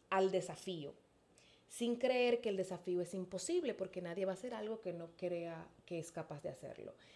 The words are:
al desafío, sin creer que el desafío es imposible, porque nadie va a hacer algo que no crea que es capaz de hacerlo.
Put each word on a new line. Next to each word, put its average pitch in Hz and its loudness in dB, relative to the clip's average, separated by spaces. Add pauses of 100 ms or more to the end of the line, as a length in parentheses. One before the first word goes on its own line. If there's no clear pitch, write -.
al 190 6
desafío, 170 -2 (800)
sin 240 0
creer 247 6
que 233 0
el 196 2
desafío 180 0
es 175 -2
imposible, 196 0
porque 185 -4
nadie 175 -2
va 190 0
a - 0
hacer 240 -6
algo 220 -4
que 180 -4
no 170 -8
crea 170 -4 (200)
que 170 -4
es 160 -8
capaz 156 -8
de 160 -4
hacerlo. - -10 (220)